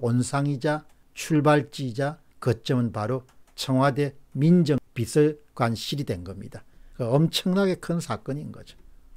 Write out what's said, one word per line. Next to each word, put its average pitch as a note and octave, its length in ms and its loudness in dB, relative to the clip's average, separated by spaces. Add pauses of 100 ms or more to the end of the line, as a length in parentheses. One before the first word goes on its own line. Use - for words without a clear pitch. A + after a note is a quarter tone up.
온상이자 C#3 840 0 (300)
출발지이자 D3 1040 0 (220)
거점은 A#2+ 520 0
바로 A2+ 320 -4 (300)
청와대 C#3 600 0 (180)
민정비서관실이 C#3+ 1700 0
된 F2+ 200 -6
겁니다. - 400 -14 (300)
그 B2+ 100 -6
엄청나게 E3+ 720 2
큰 E3+ 240 -4
사건인 C3+ 520 -8
거죠. - 260 -20 (380)